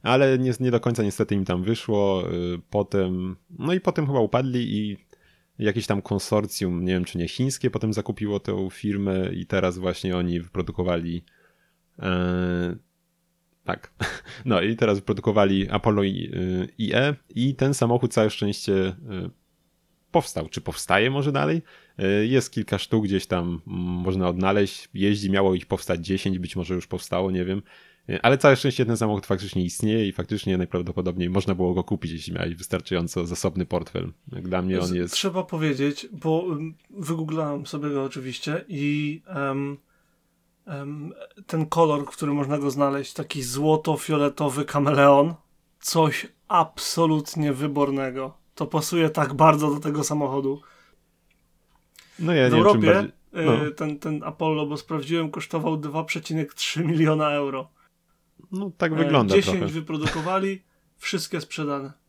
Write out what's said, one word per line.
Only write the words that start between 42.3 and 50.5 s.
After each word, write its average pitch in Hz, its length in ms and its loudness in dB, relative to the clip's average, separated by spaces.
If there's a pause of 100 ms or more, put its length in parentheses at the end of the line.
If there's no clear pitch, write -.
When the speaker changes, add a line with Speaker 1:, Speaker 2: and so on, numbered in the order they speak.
Speaker 2:
można 143 240 -2
go 143 120 0
znaleźć, 139 420 0
taki - 300 -8
złoto-fioletowy 147 1200 0
kameleon, 143 720 6 (460)
coś - 460 0 (220)
absolutnie 156 1040 0
wybornego. 139 840 -2 (180)
To 151 120 -4
pasuje 160 440 2
tak 147 240 0
bardzo 151 400 6
do 147 60 -4
tego 147 240 -4
samochodu. 139 560 -2 (1600)